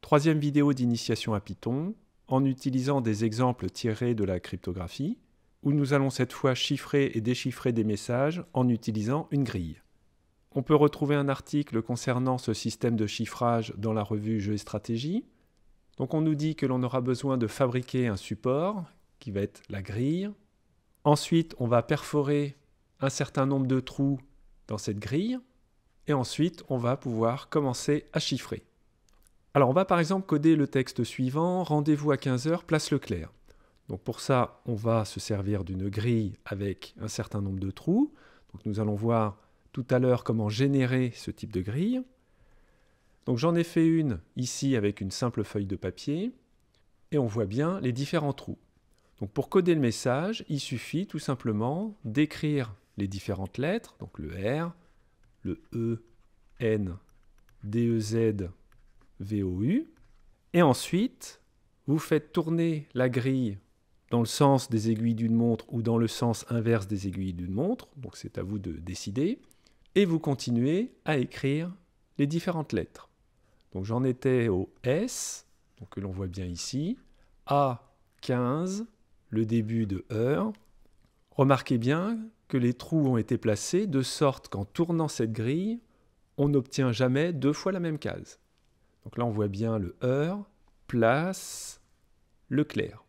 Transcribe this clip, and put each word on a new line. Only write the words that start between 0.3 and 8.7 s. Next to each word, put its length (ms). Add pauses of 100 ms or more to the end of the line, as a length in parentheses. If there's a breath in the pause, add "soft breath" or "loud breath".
vidéo 340
d'initiation 600
à 60
Python, 560 (320)
en 160
utilisant 560
des 240
exemples 460
tirés 440
de 120
la 160
cryptographie, 800 (440)
où 80
nous 220
allons 160
cette 240
fois 200
chiffrer 600
et 80
déchiffrer 500
des 140
messages 680
en 160
utilisant 640